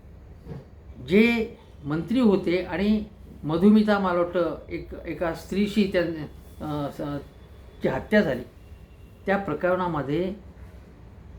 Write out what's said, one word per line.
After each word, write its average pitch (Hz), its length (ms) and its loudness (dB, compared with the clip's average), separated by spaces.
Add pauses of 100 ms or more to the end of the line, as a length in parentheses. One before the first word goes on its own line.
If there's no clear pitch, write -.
(1080)
जे 226 480 4 (280)
मंत्री 170 360 -2
होते 190 420 2
आणि 208 420 0 (400)
मधुमिता, 208 540 6
मला 180 220 2
वाटतं, 170 380 0 (100)
एक, 175 200 -10 (180)
एका 165 280 -4
स्त्रीशी 196 580 0
त्यां-, 160 720 -4
अ, 147 280 -4
स-, 143 280 -6 (600)
ची 196 60 0
हत्या 143 320 2
झाली, 135 220 0 (840)
त्या 196 100 2
प्रकरणामध्ये 175 960 -2 (1040)